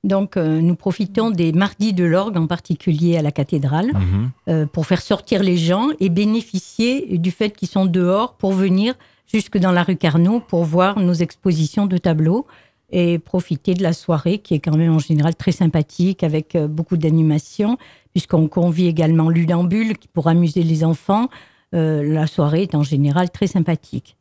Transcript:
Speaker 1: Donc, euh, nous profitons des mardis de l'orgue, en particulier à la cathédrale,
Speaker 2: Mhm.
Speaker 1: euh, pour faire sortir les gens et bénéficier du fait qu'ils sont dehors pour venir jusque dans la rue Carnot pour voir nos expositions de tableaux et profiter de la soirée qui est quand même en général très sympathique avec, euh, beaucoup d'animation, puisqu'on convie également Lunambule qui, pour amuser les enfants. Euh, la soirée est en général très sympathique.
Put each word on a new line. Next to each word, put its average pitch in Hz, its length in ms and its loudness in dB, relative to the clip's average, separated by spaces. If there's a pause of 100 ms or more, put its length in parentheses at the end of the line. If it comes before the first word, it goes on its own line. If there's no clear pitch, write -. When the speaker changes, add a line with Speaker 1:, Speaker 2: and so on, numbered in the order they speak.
Speaker 1:
Donc, 196 340 -2
euh, 160 240 0
nous 170 120 2
profitons 202 560 -2
des 170 220 0
mardis 202 400 0
de 180 120 0
l'orgue, 180 340 0
en 160 80 0
particulier 170 720 -2
à 156 40 -2
la 147 80 0
cathédrale, 147 640 -2
Speaker 2:
Mhm. 98 380 0 (180)
Speaker 1:
euh, 156 160 0
pour 147 220 -4
faire 175 160 0
sortir 202 400 -2
les 180 160 2
gens 185 300 0 (120)
et 190 80 0
bénéficier 214 1080 -2
du 175 120 0
fait 202 200 -4
qu'ils - 180 -10
sont 190 160 0
dehors 185 540 0
pour 196 160 -2
venir 196 400 0 (360)
jusque 214 280 -2
dans 185 140 2
la 175 100 2
rue 185 140 0
Carnot 170 440 2
pour 170 240 -2
voir 180 340 0
nos 180 140 2
expositions 165 720 -2
de 185 140 -2
tableaux 165 480 0 (500)
et 170 220 2
profiter 180 560 -4
de 185 80 -2
la 170 120 0
soirée 170 440 -2
qui - 160 -4
est 147 60 0
quand 156 160 0
même 165 180 2
en 160 60 4
général 160 340 0
très - 160 -2
sympathique 175 720 0
avec, 156 320 -4
euh, 156 140 0
beaucoup 160 280 -4
d'animation, 160 800 0 (360)
puisqu'on 160 340 0
convie 175 400 0
également 160 440 2
Lunambule 175 680 0
qui, - 80 -20
pour 160 220 -2
amuser 170 340 2
les 160 220 0
enfants. 196 440 0 (460)
Euh, 156 300 0
la 156 240 0
soirée 156 340 0
est 180 140 -4
en 147 80 2
général 147 460 0
très - 180 -4
sympathique. - 720 -4